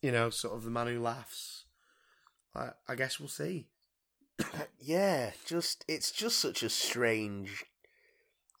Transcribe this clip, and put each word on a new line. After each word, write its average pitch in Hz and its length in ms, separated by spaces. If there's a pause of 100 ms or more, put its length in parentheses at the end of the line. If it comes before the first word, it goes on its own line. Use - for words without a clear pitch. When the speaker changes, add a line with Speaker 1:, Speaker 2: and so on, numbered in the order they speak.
Speaker 1:
you 135 120
know, 117 180
sort - 240
of 113 100
The 113 60
Man 117 160
Who 120 160
Laughs. - 640 (880)
I, 123 160 (180)
I 127 60
guess 131 240
we'll 143 100
see. 160 400 (680)
Speaker 2:
<coughs> - 60 (420)
Yeah, 160 440 (160)
just, - 420
it's - 240
just 226 260
such - 240
a 117 60
strange 104 960 (960)